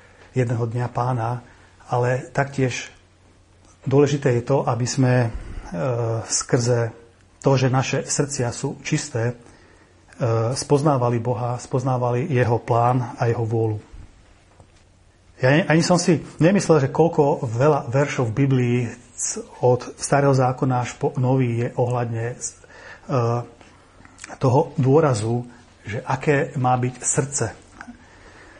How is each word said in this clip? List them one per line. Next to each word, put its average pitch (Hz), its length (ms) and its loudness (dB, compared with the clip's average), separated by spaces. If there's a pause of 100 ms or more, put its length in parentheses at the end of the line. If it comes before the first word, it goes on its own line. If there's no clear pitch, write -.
(380)
jedného 120 320 0
dňa 123 240 -4
Pána, 120 480 -2 (480)
ale 123 400 0
taktiež 135 640 -2 (920)
dôležité 139 540 2
je 117 80 -2
to, 139 160 2
aby 123 240 -2
sme, 127 280 2 (120)
e, 113 40 -2 (1000)
skrze 117 640 0 (480)
to, 139 160 2
že 127 160 0
naše 131 320 0
srdcia 127 480 -4
sú 139 320 -8
čisté, 120 480 -4
e, - 20 -20 (1200)
spoznávali 135 640 2
Boha, 120 400 -4
spoznávali 123 720 -2
jeho 123 320 2
plán 120 560 0
a 127 80 -2
jeho 117 180 0
vôľu. 110 360 -2 (1600)
Ja 131 160 4
ani, 175 100 4
ani 165 160 4
som 180 140 4
si 170 240 2 (180)
nemyslel, 165 460 4
že 135 100 -2
koľko 156 540 2
veľa 139 420 2
veršov 135 400 0
v 107 80 -6
Biblii 127 400 2 (380)
c-, - 240 -6 (240)
od 123 320 2
Starého 139 400 2
zákona 127 480 0
až - 160 -12
po 147 160 -4
Nový 123 500 0
je - 80 -2
ohľadne, 117 560 -2
e, 127 80 -12 (2000)
toho 131 220 2 (180)
dôrazu, 123 720 2 (420)
že 127 160 -8
aké 139 560 0
má 127 160 2
byť 123 240 -4
srdce. - 480 -2
E, - 40 -12 (1080)